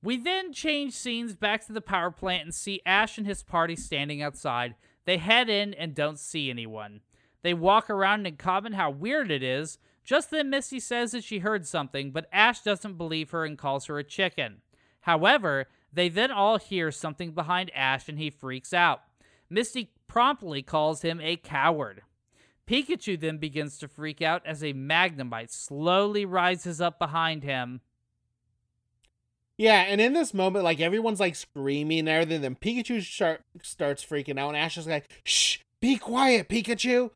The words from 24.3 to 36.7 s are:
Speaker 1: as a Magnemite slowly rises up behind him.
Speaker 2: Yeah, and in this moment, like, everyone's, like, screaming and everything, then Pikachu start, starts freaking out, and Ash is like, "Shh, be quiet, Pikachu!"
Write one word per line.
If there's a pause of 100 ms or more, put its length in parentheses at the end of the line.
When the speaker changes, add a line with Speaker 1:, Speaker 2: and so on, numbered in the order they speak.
Speaker 1:
as
a
Magnemite
slowly
rises
up
behind
him. (1800)
Speaker 2:
Yeah,
and
in
this
moment,
like,
everyone's,
like,
screaming
and
everything,
then
Pikachu
start, (180)
starts
freaking
out,
and
Ash
is
like, (140)
"Shh, (220)
be
quiet,
Pikachu!"